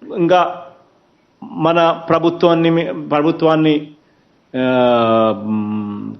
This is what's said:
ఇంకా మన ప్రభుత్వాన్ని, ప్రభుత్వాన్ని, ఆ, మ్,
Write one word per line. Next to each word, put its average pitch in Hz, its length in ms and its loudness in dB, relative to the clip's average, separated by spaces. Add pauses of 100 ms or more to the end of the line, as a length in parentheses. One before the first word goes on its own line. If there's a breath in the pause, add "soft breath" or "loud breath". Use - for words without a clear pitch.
(220)
ఇంకా 180 180 4 (1300)
మన 170 120 2 (320)
ప్రభుత్వాన్ని, 165 600 2 (440)
ప్రభుత్వాన్ని, 156 640 2 (840)
ఆ, - 20 0 (920)
మ్, 104 500 -6 (160)